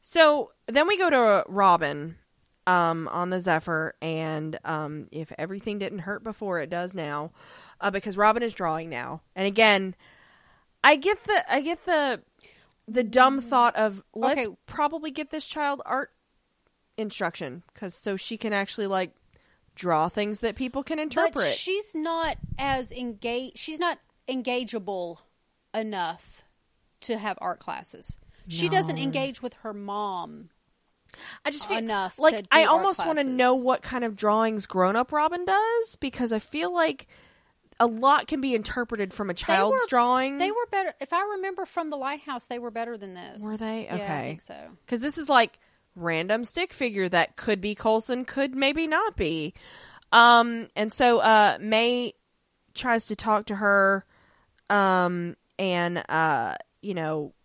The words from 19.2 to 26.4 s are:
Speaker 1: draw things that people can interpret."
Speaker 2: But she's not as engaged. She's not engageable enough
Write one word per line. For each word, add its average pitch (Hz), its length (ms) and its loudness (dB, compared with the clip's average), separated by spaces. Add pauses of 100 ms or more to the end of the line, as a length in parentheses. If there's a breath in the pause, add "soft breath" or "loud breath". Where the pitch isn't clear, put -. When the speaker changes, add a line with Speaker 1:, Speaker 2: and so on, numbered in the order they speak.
Speaker 1:
draw 170 340 0
things 208 320 -4
that 233 160 -2
people 269 260 -4
can 320 160 -6
interpret." 311 360 0
Speaker 2:
But 185 180 0
she's 392 420 -4
not 330 420 -4 (220)
as 262 340 -2
engaged. 240 680 -8
She's 311 220 -8
not 339 180 0 (300)
engageable 220 880 -6 (560)
enough 190 680 -6 (580)